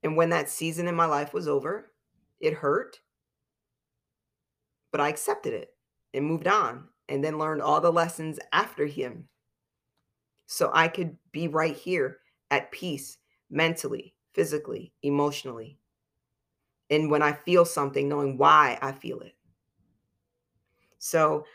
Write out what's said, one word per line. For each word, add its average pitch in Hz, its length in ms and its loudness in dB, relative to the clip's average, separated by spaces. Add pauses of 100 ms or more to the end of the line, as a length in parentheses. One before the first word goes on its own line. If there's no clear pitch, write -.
And 156 120 0
when 165 140 4
that 160 200 0
season 165 380 -4
in 175 60 -2
my 165 120 2
life 147 280 0
was 175 140 -4
over, 147 440 -2 (480)
it 156 140 0
hurt. 156 460 -2 (2000)
But 147 60 2
I 147 80 2
accepted 156 440 -4
it - 200 -10 (400)
and 139 120 -2
moved 160 220 -2
on 151 380 0 (240)
and 139 120 -2
then 156 160 -2
learned 156 240 -2
all 151 200 2
the 170 100 6
lessons 165 480 0 (140)
after 147 320 0
him 143 420 -8 (1160)
so - 280 0
I 165 140 6
could 165 300 -6 (160)
be 160 160 -4
right 156 260 0
here 170 440 -4 (300)
at - 220 -2
peace 160 460 -10 (320)
mentally, 151 680 -2 (180)
physically, 151 600 -4 (100)
emotionally. 143 760 -2 (1080)
And 151 220 2
when 151 100 4
I 147 120 2
feel 170 320 4
something, 139 420 -2
knowing 143 300 -2
why 147 440 6
I 135 120 -4
feel 127 260 -10
it. - 160 -20 (1600)
So 151 580 2